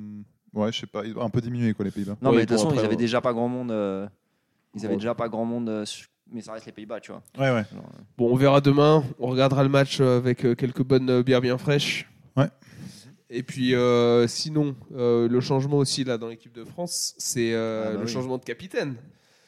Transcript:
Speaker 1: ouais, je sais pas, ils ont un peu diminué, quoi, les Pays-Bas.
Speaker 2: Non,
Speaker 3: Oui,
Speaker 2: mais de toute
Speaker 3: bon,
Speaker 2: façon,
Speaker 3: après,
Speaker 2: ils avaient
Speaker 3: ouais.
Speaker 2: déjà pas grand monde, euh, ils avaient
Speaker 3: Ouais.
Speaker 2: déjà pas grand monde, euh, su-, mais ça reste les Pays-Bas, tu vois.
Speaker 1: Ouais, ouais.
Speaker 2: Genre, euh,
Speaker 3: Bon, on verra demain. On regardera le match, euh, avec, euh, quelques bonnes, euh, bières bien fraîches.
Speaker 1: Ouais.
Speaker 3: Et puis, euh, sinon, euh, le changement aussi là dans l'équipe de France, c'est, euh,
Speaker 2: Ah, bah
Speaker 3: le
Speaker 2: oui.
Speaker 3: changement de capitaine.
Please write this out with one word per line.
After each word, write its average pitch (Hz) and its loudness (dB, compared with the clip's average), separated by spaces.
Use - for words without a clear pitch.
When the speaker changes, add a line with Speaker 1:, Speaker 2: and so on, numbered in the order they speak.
Speaker 1:
ouais, 107 0
je 107 -6
sais - -12
pas, 104 -6
ils 110 -10
ont 113 -6
un 117 -4
peu 123 -2
diminué, 117 -2
quoi, 104 -4
les 95 -4
Pays-Bas. 101 -8
Speaker 2:
Non, 131 4
Speaker 3:
Oui, 117 6
Speaker 2:
mais 113 4
de - 0
toute 113 2
Speaker 3:
bon, 107 2
Speaker 2:
façon, - 2
Speaker 3:
après, 135 2
Speaker 2:
ils 107 0
avaient 107 0
Speaker 3:
ouais. - -
Speaker 2:
déjà 117 0
pas 127 0
grand 120 -2
monde, 123 -6
euh, 101 -2
ils 104 -10
avaient 107 -2
Speaker 3:
Ouais. 101 -2
Speaker 2:
déjà 117 -2
pas 117 -6
grand 110 -4
monde, 117 -4
euh, 107 -4
su-, - -14
mais 113 -12
ça 104 -16
reste 113 -14
les 110 -18
Pays-Bas, 107 -12
tu - -18
vois. 98 -16
Speaker 1:
Ouais, 135 2
ouais. 113 0
Speaker 2:
Genre, - -16
euh, - -20
Speaker 3:
Bon, 120 4
on - 4
verra 139 6
demain. 147 6
On 123 -6
regardera 131 4
le 135 4
match, 139 2
euh, 127 6
avec, 123 0
euh, 120 2
quelques 127 -2
bonnes, 131 2
euh, 123 4
bières 127 4
bien 127 0
fraîches. - -2
Speaker 1:
Ouais. 165 2
Speaker 3:
Et 123 -6
puis, 127 -2
euh, 120 4
sinon, 151 -2
euh, 120 2
le 123 2
changement 139 0
aussi 139 0
là 123 -4
dans 113 -10
l'équipe 117 -18
de 113 -16
France, - -8
c'est, 113 -2
euh, 113 -2
Speaker 2:
Ah, 107 -4
bah 104 -4
Speaker 3:
le 107 -4
Speaker 2:
oui. 117 -6
Speaker 3:
changement 127 -4
de - -18
capitaine. 160 -6